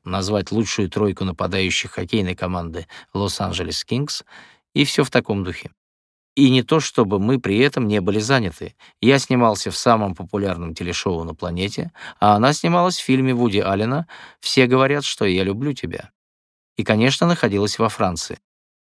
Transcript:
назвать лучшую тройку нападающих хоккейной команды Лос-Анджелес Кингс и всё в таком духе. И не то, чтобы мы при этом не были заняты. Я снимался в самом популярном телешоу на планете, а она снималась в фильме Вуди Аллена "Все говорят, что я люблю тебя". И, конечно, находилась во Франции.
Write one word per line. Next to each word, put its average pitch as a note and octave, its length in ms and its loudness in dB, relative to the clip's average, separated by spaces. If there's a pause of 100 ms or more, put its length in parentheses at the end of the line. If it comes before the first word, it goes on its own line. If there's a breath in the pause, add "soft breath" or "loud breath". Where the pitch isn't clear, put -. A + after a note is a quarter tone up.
назвать G2 480 -2
лучшую G#2 380 -2
тройку G2+ 340 -2
нападающих F#2+ 680 -2
хоккейной F#2 440 -4
команды F2 500 -6 (280 loud breath)
Лос-Анджелес F#2 720 -4
Кингс C3+ 380 -6 (500 loud breath)
и C#3+ 100 2
всё D3 220 0
в - 40 -8
таком G2+ 360 0
духе. - 260 -10 (640)
И C#3 140 6
не B2+ 140 4
то, D#3+ 180 2
чтобы G#2 360 0
мы A#2 220 2
при G2+ 200 0
этом C3+ 280 2
не G#2 140 2
были G2+ 180 0
заняты. G#2 560 -2 (240 soft breath)
Я C3 200 6
снимался A#2 520 2
в - 60 -6
самом G#2+ 380 2
популярном F2 580 -6
телешоу E2+ 500 -4
на D#2+ 100 -8
планете, F2+ 580 -6 (280 loud breath)
а G#2 160 6
она A#2+ 160 4
снималась F3 480 0
в - 60 -8
фильме C3 280 2
Вуди A#2 260 2
Аллена A2 460 0 (360 loud breath)
"Все C3 260 2
говорят, C3+ 380 2
что - 200 -4
я F#2 180 2
люблю A2 280 -2
тебя". - 400 -10 (680)
И, G#2 60 -4
конечно, A#2 420 2
находилась G#2+ 540 0
во A2+ 80 2
Франции. - 520 -4 (600)